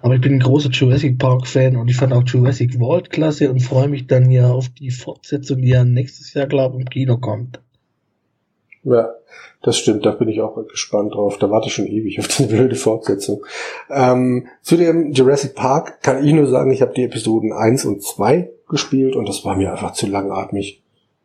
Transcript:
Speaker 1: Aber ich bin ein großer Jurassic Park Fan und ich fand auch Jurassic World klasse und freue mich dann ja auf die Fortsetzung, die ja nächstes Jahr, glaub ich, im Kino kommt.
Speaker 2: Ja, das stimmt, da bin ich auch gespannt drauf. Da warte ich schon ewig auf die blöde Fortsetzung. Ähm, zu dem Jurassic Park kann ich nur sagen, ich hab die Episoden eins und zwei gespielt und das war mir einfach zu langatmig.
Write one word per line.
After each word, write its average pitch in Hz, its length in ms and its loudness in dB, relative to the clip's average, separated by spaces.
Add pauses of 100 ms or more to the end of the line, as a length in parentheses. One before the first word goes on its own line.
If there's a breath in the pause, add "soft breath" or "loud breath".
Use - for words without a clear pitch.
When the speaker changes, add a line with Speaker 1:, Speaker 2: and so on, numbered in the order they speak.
Speaker 1:
Aber 123 100 4
ich 127 80 2
bin 139 120 2
ein 131 60 2
großer 131 300 2
Jurassic 127 480 2
Park 127 300 0
Fan 131 300 2
und 117 100 -2
ich 123 80 2
fand 127 180 0
auch 123 140 4
Jurassic 127 520 0
World 151 300 0
klasse 151 400 0
und 127 120 0
freue 131 260 0
mich 139 180 -4
dann 127 240 4
ja 123 220 4
auf 127 180 -2
die 131 220 -12
Fortsetzung, 135 720 -6
die 127 80 2
ja 127 140 4
nächstes 123 520 -2
Jahr, 139 100 0
glaub 135 280 0
ich, 127 80 -8
im 127 40 -8
Kino 127 320 -2
kommt. 117 420 -8 (1200)
Speaker 2:
Ja, 120 320 0 (480 loud breath)
das 117 140 0
stimmt, 107 280 0
da 110 60 4
bin 110 160 -4
ich 110 140 -2
auch 107 140 -6 (120)
gespannt - 480 -4
drauf. 101 240 -2
Da 101 100 0
warte 107 200 0
ich - 40 -8
schon 98 140 -4
ewig 104 320 -4
auf 110 80 -8
die - 180 0
blöde 117 300 2
Fortsetzung. - 680 -2 (460 loud breath)
Ähm, 127 580 0 (140 loud breath)
zu - 160 2
dem 165 340 2
Jurassic 135 440 2
Park - 480 -2
kann 135 200 0
ich 147 100 4
nur 151 140 6
sagen, 131 240 2
ich 131 120 2
hab 120 100 -2
die 127 100 -2
Episoden 113 480 -2
eins 113 320 2
und 104 200 -4
zwei 139 480 0 (180)
gespielt 135 460 -2
und 113 120 -4
das - 160 -8
war 98 140 -4
mir 95 140 0
einfach - 220 -8
zu - 120 -4
langatmig. 98 760 -6 (420)